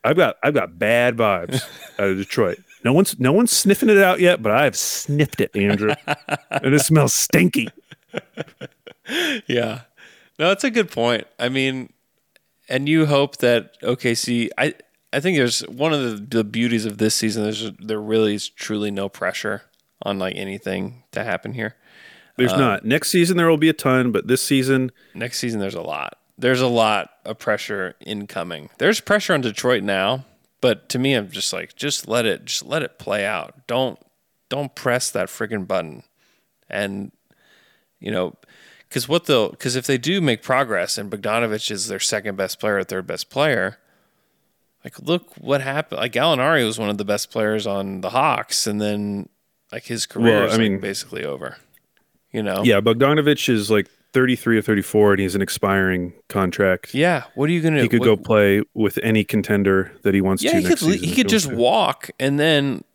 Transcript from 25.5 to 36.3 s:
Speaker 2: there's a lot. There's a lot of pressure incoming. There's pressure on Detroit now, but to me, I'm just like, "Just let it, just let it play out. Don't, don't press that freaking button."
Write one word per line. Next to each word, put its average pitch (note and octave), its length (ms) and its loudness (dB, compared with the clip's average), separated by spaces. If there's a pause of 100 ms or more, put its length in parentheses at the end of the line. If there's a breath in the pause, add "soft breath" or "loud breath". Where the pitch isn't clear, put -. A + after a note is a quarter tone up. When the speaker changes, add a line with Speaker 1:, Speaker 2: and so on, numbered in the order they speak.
Speaker 2:
there's F#2+ 160 -4
a E2+ 60 -8
lot. D2 360 -10 (200)
There's B2 240 2
a C3 60 2
lot A2 440 2 (120)
of G#2+ 160 -12
pressure G2+ 640 -4
incoming. F2+ 760 -10
There's G3+ 220 2
pressure G3+ 340 0
on D3+ 60 2
Detroit A#2+ 440 0
now, G2+ 420 -2 (340)
but A#2+ 300 0
to B2+ 100 -4
me, C3+ 140 2
I'm G2+ 180 -2
just - 220 -6
like, F2 240 -10
"Just C#3+ 320 -6
let A2+ 160 0
it, G2+ 180 -2
just - 220 -8
let D#3 160 -4
it - 180 -10
play G2+ 260 -4
out. G#2+ 420 -8
Don't, B2 300 -2 (520)
don't C#3 260 -6
press B2 360 -2
that F#2+ 180 -4
freaking G#2 360 -6
button." E2+ 380 -6 (680)